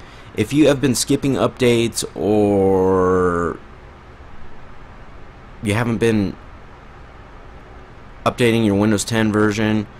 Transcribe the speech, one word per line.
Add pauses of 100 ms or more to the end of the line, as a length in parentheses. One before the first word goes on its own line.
(360)
If
you
have
been
skipping
updates (100)
or (2000)
you
haven't
been (1900)
updating
your
Windows
ten
version, (120)